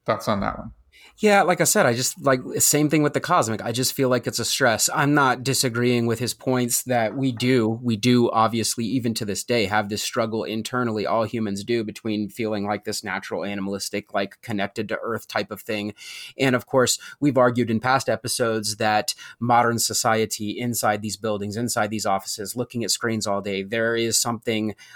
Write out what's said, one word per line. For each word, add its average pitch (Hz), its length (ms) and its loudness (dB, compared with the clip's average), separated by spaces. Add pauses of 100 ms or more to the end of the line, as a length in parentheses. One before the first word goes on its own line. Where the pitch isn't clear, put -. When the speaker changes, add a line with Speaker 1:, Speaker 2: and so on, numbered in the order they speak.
Speaker 1:
Thoughts 110 220 -2
on 104 120 0
that - 180 -4
one? - 140 -12 (460)
Speaker 2:
Yeah, 202 240 6
like 175 180 2
I 165 40 4
said, 196 200 4
I 127 80 6
just, 123 300 -2
like, 131 180 4 (180)
same 147 300 4
thing 156 140 4
with 147 100 2
the 135 80 0
cosmic. 123 420 0
I 113 100 -4
just 123 200 0
feel 131 160 0
like 123 180 2
it's 120 120 -4
a 117 60 -2
stress. 117 500 2
I'm 143 180 2
not 131 300 4
disagreeing 120 640 2
with 113 120 0
his 123 140 -4
points 123 520 0
that 113 300 0
we 135 160 0
do, 117 520 2
we 120 140 0
do 120 340 4
obviously, 113 560 0
even 117 280 0
to 113 120 -6
this 98 180 -4
day, 117 220 2
have 104 240 0
this 104 120 -4
struggle 113 420 -2
internally, 110 640 -2
all 110 180 0
humans 107 380 -4
do, 113 220 0
between 107 460 -4
feeling 107 340 -4
like 104 200 -4
this 107 200 -8
natural 95 400 -6
animalistic, 101 720 -6
like, 101 260 -4
connected 101 480 -4
to 107 140 -6
earth 110 260 -6
type 104 220 -4
of 101 100 -10
thing. 104 320 -4 (460)
And 131 180 2
of 113 80 0
course, 123 340 2 (200)
we've 139 200 2
argued 123 320 4
in 110 100 2
past 131 280 2
episodes 110 680 -2
that 107 380 2 (240)
modern 117 400 4
society 110 800 0
inside 113 440 -2
these 101 160 -6
buildings, 104 380 -4
inside 110 340 0
these 107 160 -4
offices, 98 500 -4
looking 120 260 -4
at 95 80 -2
screens 113 360 -2
all 101 160 -2
day, 98 200 -4
there 113 320 -2
is 113 220 0
something 110 580 -2 (220)